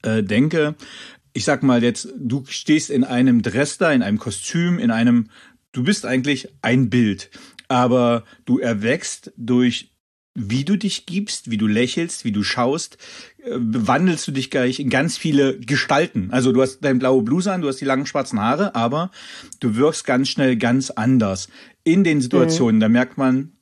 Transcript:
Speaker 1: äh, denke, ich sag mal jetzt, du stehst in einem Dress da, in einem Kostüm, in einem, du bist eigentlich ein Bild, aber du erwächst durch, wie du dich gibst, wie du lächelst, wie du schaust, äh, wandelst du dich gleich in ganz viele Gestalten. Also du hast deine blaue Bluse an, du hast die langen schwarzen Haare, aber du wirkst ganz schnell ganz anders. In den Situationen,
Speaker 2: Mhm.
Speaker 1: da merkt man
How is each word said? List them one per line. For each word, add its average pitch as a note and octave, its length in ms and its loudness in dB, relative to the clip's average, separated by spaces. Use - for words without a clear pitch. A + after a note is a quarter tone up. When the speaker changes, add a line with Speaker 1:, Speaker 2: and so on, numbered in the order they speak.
Speaker 1:
äh, A2 220 0
denke, D3+ 500 0
ich A#2 100 -6
sag C#3+ 180 0
mal B2 200 4
jetzt, - 340 -2
du C3+ 300 -6
stehst - 440 0
in C3 140 2
einem B2 380 2
Dress C3 360 -2
da, E3 140 2
in B2 100 2
einem G2+ 160 0
Kostüm, E3+ 600 -4
in A2+ 120 0
einem, A#2 400 2
du B2+ 100 -6
bist G3 220 0
eigentlich C3 440 -2
ein A#2+ 300 2
Bild, G#2+ 400 0
aber B2 560 2
du B2 140 2
erwächst A#2 800 -4
durch, B2 560 0
wie A#2+ 300 -4
du G3+ 120 2
dich - 300 -4
gibst, F#3+ 440 -8
wie A2 80 -2
du A2 80 0
lächelst, B2 580 -2
wie A2+ 80 -2
du G2+ 100 -2
schaust, B2+ 560 -4
äh, A#3+ 100 -8
wandelst G#3+ 720 0
du D3+ 60 -6
dich C3 180 -6
gleich B2+ 300 -2
in B2+ 100 -2
ganz C#3 260 0
viele C#3 420 2
Gestalten. C#3 760 -2
Also B2+ 200 2
du B2 80 4
hast C3 200 0
deine C3+ 180 2
blaue C3 240 2
Bluse F3 300 0
an, F3+ 100 -2
du C#3+ 60 -2
hast C3+ 120 -6
die C#3 60 -6
langen C3+ 200 0
schwarzen B2 340 -4
Haare, D3 340 0
aber C3+ 360 -2
du A2 160 0
wirkst D3+ 280 2
ganz C3+ 240 0
schnell C3 280 0
ganz A#2+ 340 0
anders. A2+ 580 0
In F3 200 4
den D#3 160 2
Situationen, B2+ 560 2
Speaker 2:
Mhm. G#2+ 40 4
Speaker 1:
da A2 80 4
merkt B2 300 2
man C3+ 440 0